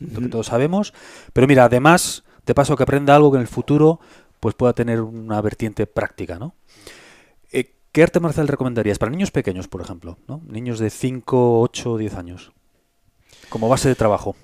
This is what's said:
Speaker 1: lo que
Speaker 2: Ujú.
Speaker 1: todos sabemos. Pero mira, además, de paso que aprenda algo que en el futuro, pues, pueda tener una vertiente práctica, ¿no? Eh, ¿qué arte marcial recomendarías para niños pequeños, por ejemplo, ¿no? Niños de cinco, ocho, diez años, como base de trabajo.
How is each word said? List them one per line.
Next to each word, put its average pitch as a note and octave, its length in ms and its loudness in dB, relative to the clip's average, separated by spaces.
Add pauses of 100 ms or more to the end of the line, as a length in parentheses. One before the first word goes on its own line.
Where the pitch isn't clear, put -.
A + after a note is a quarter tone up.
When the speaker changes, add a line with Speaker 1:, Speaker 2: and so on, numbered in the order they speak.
Speaker 1:
lo - 80 -14
que A2+ 160 -8
Speaker 2:
Ujú. B2+ 60 -6
Speaker 1:
todos A2+ 160 -6
sabemos. D#3+ 480 -2 (380)
Pero B2 140 4
mira, C3 180 6
además, C3 600 2 (220)
de D3+ 80 0
paso D3 220 0
que C3 60 0
aprenda C#3 320 2
algo D3 160 8
que C3+ 60 0
en B2 60 0
el A2+ 60 -6
futuro, D3+ 520 2 (400)
pues, A2 140 -2
pueda B2 180 2
tener A#2 300 -2
una A2 380 -6
vertiente G#2+ 460 -4
práctica, F#2+ 520 -8
¿no? C#3+ 160 -14 (1000)
Eh, B2+ 220 -6 (180)
¿qué D3+ 100 4
arte E3+ 160 4
marcial D#3+ 300 -2
recomendarías A#2 500 -2
para A2 140 -2
niños F#3 180 -4
pequeños, F#2 380 -6
por F2+ 140 -12
ejemplo, E2+ 440 -16
¿no? D3 220 -14
Niños A2+ 300 -8
de A2 120 -2
cinco, B2 720 0
ocho, A#2+ 380 -2
diez G#2 160 -6
años, F2 380 -16 (960)
como A2+ 200 -4
base C3 200 2
de B2+ 60 4
trabajo. G2+ 480 -2